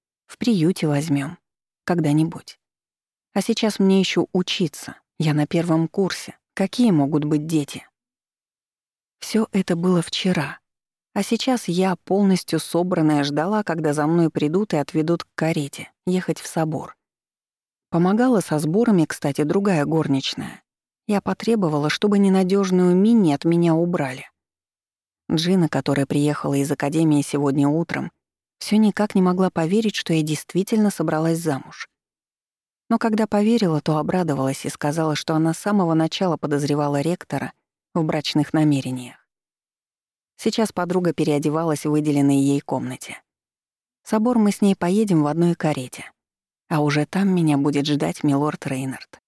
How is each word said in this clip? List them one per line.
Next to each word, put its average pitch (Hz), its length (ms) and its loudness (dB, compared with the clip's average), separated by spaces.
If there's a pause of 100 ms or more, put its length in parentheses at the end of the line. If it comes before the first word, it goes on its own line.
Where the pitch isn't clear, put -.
(260)
В - 120 -20
приюте 185 480 2
возьмем. 143 520 -2 (460)
Когда-нибудь. 160 760 0 (720)
А 196 100 -2
сейчас 220 360 -2
мне 190 220 4
еще 180 320 0
учиться. - 640 -4 (220)
Я 156 160 0
на 147 120 0
первом 165 420 0
курсе. - 480 -4 (180)
Какие 220 360 2
могут 151 340 2
быть 151 220 -2
дети?» 156 400 -4 (1300)
Все - 320 -2
это 190 240 0
было 175 260 2
вчера. 175 560 -4 (560)
А 202 80 -2
сейчас 233 460 -2
я, 180 280 0
полностью 190 640 0
собранная, 160 640 0
ждала, 165 380 -2
когда 160 320 -2
за 147 120 0
мной 165 240 4
придут 160 440 -2
и - 20 2
отведут 156 480 -2
к - 100 -20
карете, 156 560 -4 (160)
ехать 185 340 -2
в - 60 -14
собор. 156 500 -6 (920)
Помогала 208 520 2
со 151 180 -2
сборами, 180 480 2
кстати, - 360 -2
другая 170 440 0
горничная. 147 760 -4 (440)
Я 202 160 -2
потребовала, 180 640 0
чтобы 202 300 0
ненадежную 190 760 4
Минни 202 380 4
от 139 120 -2
меня 170 300 4
убрали. 160 520 -2 (1040)
Джина, 170 380 2
которая 139 380 -2
приехала 147 480 -2
из 139 160 0
академии 147 520 2
сегодня 143 460 0
утром, 156 440 -4 (460)
все - 180 -2
никак 214 380 2
не 190 80 4
могла 180 280 2
поверить, 196 460 0
что - 160 -4
я 160 100 2
действительно 190 680 0
собралась 165 480 0
замуж. 147 500 -6 (1000)
Но 233 100 0
когда 214 280 0
поверила, 208 540 2
то 156 160 0
обрадовалась 151 680 -2
и 143 40 -4
сказала, 151 480 -2
что - 180 -4
она 160 180 2
с - 60 -6
самого 190 360 0
начала 160 420 0
подозревала 143 640 -2
ректора 143 520 -4 (420)
в 165 100 0
брачных 151 480 -2
намерениях. 127 640 0 (1200)
Сейчас 220 340 -2
подруга 175 420 -2
переодевалась 151 720 0
в 151 60 -2
выделенной 143 460 2
ей 139 240 2
комнате. - 600 -8 (840)
Собор 226 340 0
мы 208 140 4
с - 80 -4
ней 196 160 4
поедем 180 480 2
в - 20 0
одной 170 300 0
карете, - 560 -6 (560)
а 156 120 0
уже 147 260 0
там 190 280 0
меня 156 240 2
будет 139 280 0
ждать 147 360 -2
милорд 147 440 0
Рейнард. 131 600 -10